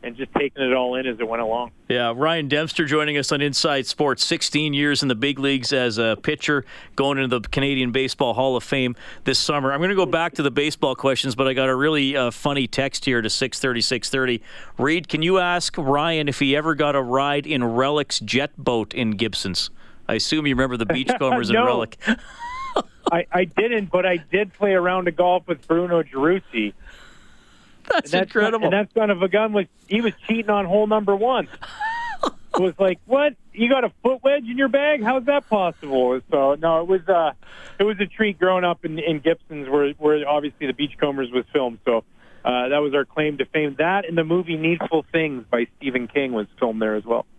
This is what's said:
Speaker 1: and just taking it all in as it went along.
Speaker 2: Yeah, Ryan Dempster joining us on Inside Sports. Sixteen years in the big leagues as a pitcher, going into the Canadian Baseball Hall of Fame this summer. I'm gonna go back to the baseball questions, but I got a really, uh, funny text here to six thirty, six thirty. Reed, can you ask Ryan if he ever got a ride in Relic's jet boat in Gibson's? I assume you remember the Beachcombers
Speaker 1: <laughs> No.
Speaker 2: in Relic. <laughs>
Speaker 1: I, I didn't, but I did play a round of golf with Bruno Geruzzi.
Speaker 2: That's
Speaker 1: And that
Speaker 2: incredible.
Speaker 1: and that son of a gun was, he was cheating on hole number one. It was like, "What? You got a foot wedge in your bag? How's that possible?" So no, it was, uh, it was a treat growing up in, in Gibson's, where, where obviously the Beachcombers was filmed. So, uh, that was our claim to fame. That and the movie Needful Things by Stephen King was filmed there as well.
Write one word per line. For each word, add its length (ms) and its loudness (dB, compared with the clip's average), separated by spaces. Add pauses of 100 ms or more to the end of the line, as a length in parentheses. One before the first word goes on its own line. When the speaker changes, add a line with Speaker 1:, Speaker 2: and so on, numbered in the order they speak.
Speaker 1:
and 140 -12
just 160 -10
taking 300 -2
it 100 2
all 220 0
in 100 -4
as 140 -6
it 80 -2
went 140 -2
along. 300 -2 (160)
Speaker 2:
Yeah, 280 0
Ryan 340 0
Dempster 360 0
joining 320 0
us 140 -2
on 100 0
Inside 440 0
Sports. 400 0
Sixteen 480 0
years 300 2
in 60 2
the 60 2
big 240 -2
leagues 320 0
as 260 0
a 240 2
pitcher, 440 -2 (300)
going 220 2
into 220 0
the 80 -8
Canadian 440 0
Baseball 420 0
Hall 240 2
of 60 -2
Fame 320 -2 (280)
this 160 2
summer. 320 0
I'm 80 -2
gonna 160 0
go 100 4
back 300 -2
to 80 -4
the 80 2
baseball 440 0
questions, 400 0
but 120 0
I 60 0
got 160 2
a 60 2
really, 420 2
uh, 140 0
funny 360 -2
text 380 -2
here 160 2
to 80 -2
six 300 -2
thirty, 220 0
six 280 -2
thirty. 320 -2 (360)
Reed, 300 0
can 140 -2
you 180 4
ask 380 0
Ryan 500 0
if 120 -4
he 160 4
ever 200 0
got 200 2
a 60 2
ride 460 0
in 160 0
Relic's 560 0
jet 380 -2
boat 360 -2
in 180 0
Gibson's? 580 -4 (400)
I 40 2
assume 340 0
you 80 2
remember 220 0
the 80 0
Beachcombers 640 0
Speaker 1:
<laughs> 0 -
No. 100 4
Speaker 2:
in 40 4
Relic. 360 -2
<laughs> 1120 -6
Speaker 1:
I, 200 0
I 140 0
didn't, 440 -2
but 160 0
I 120 2
did 360 -2
play 200 0
a 60 4
round 300 0
of 80 -8
golf 300 2
with 200 -6
Bruno 360 2
Geruzzi. 680 -2 (1160)
Speaker 2:
That's 220 0
Speaker 1:
And 100 2
that 20 2
Speaker 2:
incredible. 420 2
Speaker 1:
and 80 4
that 200 0
son 160 2
of 120 2
a 80 2
gun 240 2
was, 120 2 (220)
he 140 0
was 120 0 (140)
cheating 220 0
on 160 2
hole 220 4
number 280 2
one. 320 0 (1080)
It 80 0
was 180 2
like, 260 2
"What? 300 2 (180)
You 160 0
got 140 4
a 80 0 (120)
foot 200 2
wedge 260 2
in 80 -4
your 100 2
bag? 360 2
How's 220 0
that 220 0
possible?" 720 0 (120)
So 240 4
no, 260 2
it 60 -6
was, 200 0
uh, 240 4 (480)
it 40 4
was 160 0
a 80 0
treat 320 -2
growing 240 4
up 200 0
in, 160 -6
in 200 -2
Gibson's, 500 -2
where, 220 2
where 360 2
obviously 400 -2
the 60 -2
Beachcombers 580 -2
was 220 -2
filmed. 320 -2
So, 180 2 (400)
uh, 260 0
that 100 2
was 140 0
our 120 2
claim 320 -2
to 80 -2
fame. 320 -2
That 300 0
and 100 -2
the 60 2
movie 340 0
Needful 540 0
Things 380 -2
by 180 0 (100)
Stephen 300 -4
King 260 -2
was 140 -2 (120)
filmed 220 0
there 140 0
as 100 -6
well. 200 -2 (140)